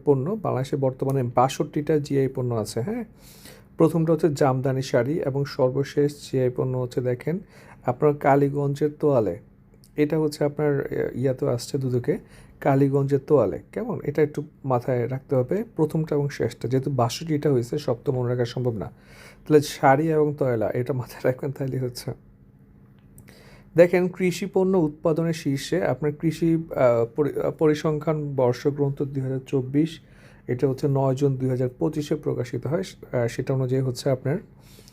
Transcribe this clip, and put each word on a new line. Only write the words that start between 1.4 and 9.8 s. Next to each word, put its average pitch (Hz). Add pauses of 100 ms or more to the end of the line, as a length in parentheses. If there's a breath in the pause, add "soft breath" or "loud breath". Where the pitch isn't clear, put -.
জিআই 139
পণ্য 127
আছে, 104
হ্যাঁ। 233 (760 loud breath)
প্রথমটা 165
হচ্ছে 160
জামদানি 131
শাড়ি 135
এবং 139
সর্বশেষ 139
জিআই 127
পণ্য 127
হচ্ছে 127
দেখেন 127 (460 loud breath)
আপনার 147
কালীগঞ্জের 143 (100)
তোয়ালে। 117 (560)